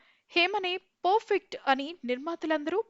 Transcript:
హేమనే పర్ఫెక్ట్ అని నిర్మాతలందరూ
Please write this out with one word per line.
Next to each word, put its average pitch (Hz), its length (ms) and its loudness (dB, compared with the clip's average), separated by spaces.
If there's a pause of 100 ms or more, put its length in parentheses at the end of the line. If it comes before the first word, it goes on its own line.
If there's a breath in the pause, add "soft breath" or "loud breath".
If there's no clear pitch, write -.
(320 soft breath)
హేమనే 370 460 0
పర్ఫెక్ట్ - 800 0 (100)
అని 277 280 0 (100)
నిర్మాతలందరూ 311 840 -2